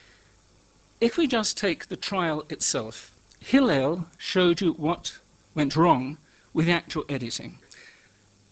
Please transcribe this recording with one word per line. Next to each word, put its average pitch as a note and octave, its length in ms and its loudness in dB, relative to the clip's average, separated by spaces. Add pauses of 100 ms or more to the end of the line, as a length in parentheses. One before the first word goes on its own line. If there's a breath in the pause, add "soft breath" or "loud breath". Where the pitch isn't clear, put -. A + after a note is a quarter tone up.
(1000 soft breath)
If A#3 160 2
we E4+ 80 2
just A#3 320 -2
take - 300 -4
the F#3 100 -10
trial E3 540 -2
itself, - 600 -6 (280)
Hillel E3+ 680 2 (140)
showed F3+ 420 2
you F3 120 2
what - 440 -4 (380)
went C#3+ 200 0
wrong D3+ 440 4 (340 soft breath)
with E3 140 2
the F3 60 4
actual - 360 -4
editing. C#3+ 480 -8 (960 loud breath)